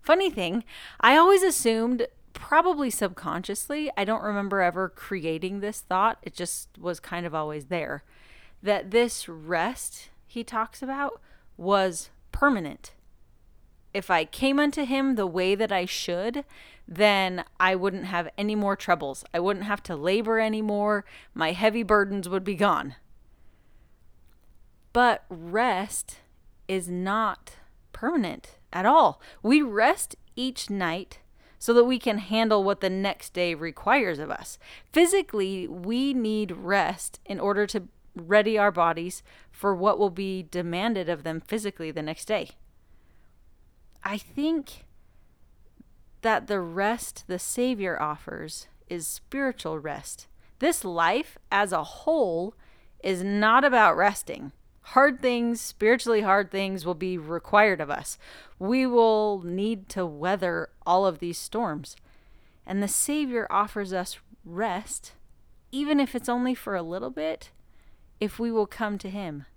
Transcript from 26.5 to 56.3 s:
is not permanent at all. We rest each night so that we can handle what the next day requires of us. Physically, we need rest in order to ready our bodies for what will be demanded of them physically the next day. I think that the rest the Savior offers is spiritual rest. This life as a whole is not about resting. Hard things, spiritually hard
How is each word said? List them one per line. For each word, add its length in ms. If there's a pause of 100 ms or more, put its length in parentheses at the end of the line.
is 200
not 680 (360)
permanent 640 (140)
at 140
all. 340 (220)
We 220
rest 520 (200)
each 340
night 500 (380)
so 160
that 120
we 140
can 200
handle 440
what 180
the 80
next 440
day 220
requires 640
of 100
us. 300 (340)
Physically, 760
we 460
need 380
rest 760
in 140
order 280
to 200 (280)
ready 420
our 140
bodies 520 (280)
for 240
what 240
will 100
be 340
demanded 640
of 140
them 160
physically 520
the 120
next 220
day. 260 (1500)
I 140
think 680 (1400)
that 260
the 140
rest 680
the 120
Savior 600
offers 680 (200)
is 200
spiritual 720
rest. 500 (320)
This 260
life 520 (140)
as 220
a 100
whole 720 (480)
is 200
not 420
about 320
resting. 560 (280)
Hard 400
things, 400
spiritually 600
hard 280